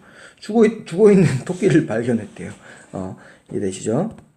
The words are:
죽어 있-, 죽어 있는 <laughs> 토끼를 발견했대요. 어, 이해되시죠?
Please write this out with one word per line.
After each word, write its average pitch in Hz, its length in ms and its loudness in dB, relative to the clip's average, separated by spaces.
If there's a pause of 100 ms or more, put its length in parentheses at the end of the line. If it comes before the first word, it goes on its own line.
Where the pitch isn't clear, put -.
(400)
죽어 214 260 2
있-, 226 220 -2
죽어 202 240 4
있는 185 160 6 (100)
<laughs> - 80 -10
토끼를 180 400 0
발견했대요. 107 680 -6 (420)
어, 92 220 -10 (360)
이해되시죠? 117 680 -4 (180)